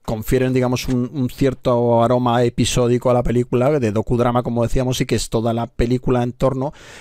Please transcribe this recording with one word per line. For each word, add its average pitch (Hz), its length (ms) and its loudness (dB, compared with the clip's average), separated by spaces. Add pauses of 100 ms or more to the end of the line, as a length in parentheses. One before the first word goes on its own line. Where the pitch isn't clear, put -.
confieren, 127 500 0
digamos, 123 360 0
un, 123 240 0
un 131 180 -2
cierto 120 720 0
aroma 123 400 2
episódico 123 680 0
a 120 40 4
la 120 80 2
película, 123 560 0
de 113 140 0
docudrama, 120 500 0
como 117 220 -2
decíamos, 127 360 0
y 131 60 -4
que - 80 -2
es - 160 -2
toda 113 220 0
la 117 160 -4
película 123 560 0
en 123 80 -4
torno 131 400 -2 (280)